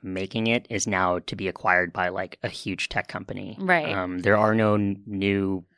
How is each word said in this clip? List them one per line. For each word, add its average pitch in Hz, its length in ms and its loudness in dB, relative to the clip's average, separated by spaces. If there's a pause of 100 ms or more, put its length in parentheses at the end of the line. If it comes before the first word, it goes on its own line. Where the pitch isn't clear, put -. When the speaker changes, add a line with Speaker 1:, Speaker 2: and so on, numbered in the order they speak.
Speaker 1:
making 95 440 -4
it 117 240 2
is 104 160 -2
now 92 340 2
to - 160 -8
be 95 120 -4
acquired 90 440 0
by, 92 160 0
like, 92 340 -6
a 113 60 -2
huge - 400 -6
tech - 200 -4
company. 98 500 -10
Speaker 2:
Right. 170 360 0
Speaker 1:
Um, 92 260 -2
there 98 160 6
are 107 180 4
no 107 200 4
n-, 101 320 0
new, 98 580 0 (140)